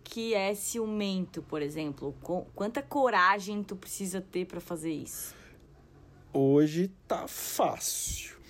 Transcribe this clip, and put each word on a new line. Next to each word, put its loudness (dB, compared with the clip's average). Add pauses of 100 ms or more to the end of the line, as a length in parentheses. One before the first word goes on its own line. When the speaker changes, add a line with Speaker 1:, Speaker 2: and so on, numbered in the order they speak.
Speaker 1:
que -2
é 2
ciumento, -2
por -4
exemplo. -4
Qu-, -2 (100)
quanta -2
coragem 4
tu -8
precisa -6
ter -4
pra -10
fazer -6
isso? -8 (1000)
Speaker 2:
Hoje 4 (160)
tá -2
fácil. -2 (140)